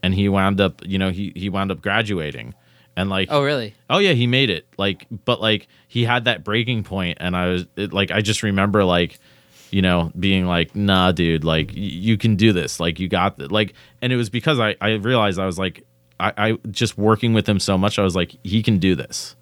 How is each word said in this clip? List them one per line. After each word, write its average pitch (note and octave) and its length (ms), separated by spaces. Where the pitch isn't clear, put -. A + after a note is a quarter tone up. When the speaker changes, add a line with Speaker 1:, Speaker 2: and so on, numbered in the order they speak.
Speaker 1:
and F#2 100
he G2+ 160
wound G2 320
up, F#2+ 240
you F#2+ 140
know, F#2+ 100
he, F#2 260
he F#2+ 140
wound G2 220
up F2 100
graduating. G2 720
And, G2 140
like, F#2+ 220
Speaker 2:
Oh, D3 100
really? C3+ 320
Speaker 1:
Oh, C#3+ 80
yeah, G3 140
he B2 160
made B2+ 240
it. D#2+ 160
Like, G2 300
but, B2 160
like, A2 260
he A#2 160
had A#2+ 220
that A2 180
breaking A2+ 400
point, F#2 360
and F2+ 160
I F2+ 120
was, F2+ 180
it, G2 160
like, F#2+ 200
I G2+ 100
just G#2 220
remember, G2+ 400
like, F2 340
you G2 100
know, F2 380
being F#2+ 260
like, E2+ 300
"Nah, F#2+ 360
dude, E2 320
like, D#2+ 260
y-, G2+ 80
you G2 400
can A2 180
do G#2+ 180
this. E2 260
Like, E2 200
you F#2 80
got F#2+ 320
th-," C#2 100
like, G#2 240
and B2 140
it - 20
was A#2 140
because B2 300
I, G#2+ 200
I G#2+ 160
realized G#2 440
I F#2+ 80
was F2 100
like, F#2 260
I, G2+ 180
I G#2+ 200
just G#2+ 300
working A2 340
with G#2+ 160
him G2+ 100
so F#2+ 200
much, G2+ 180
I G#2 60
was F#2 120
like, F2 280
"He G#2 180
can G#2+ 160
do F#2 160
this." - 480